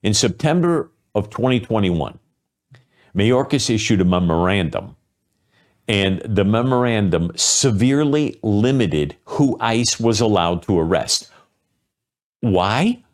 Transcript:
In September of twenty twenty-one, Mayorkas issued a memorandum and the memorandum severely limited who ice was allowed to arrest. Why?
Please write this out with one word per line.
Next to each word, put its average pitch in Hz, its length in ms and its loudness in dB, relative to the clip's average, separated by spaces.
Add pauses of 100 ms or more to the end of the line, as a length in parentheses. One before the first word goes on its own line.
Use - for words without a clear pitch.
In 104 100 0
September 160 760 0 (240)
of 104 140 -4
twenty 123 300 -2
twenty-one, 92 600 -2 (960)
Mayorkas 123 580 0
issued 107 280 2
a 92 40 4
memorandum 90 920 0 (920)
and 98 340 0
the 101 220 0
memorandum 110 880 0
severely 139 1080 0
limited 104 800 0
who 139 340 0
ice 117 400 -2
was 113 220 0
allowed 87 420 0
to 92 160 0
arrest. 80 500 -2 (1120)
Why? 113 640 0 (100)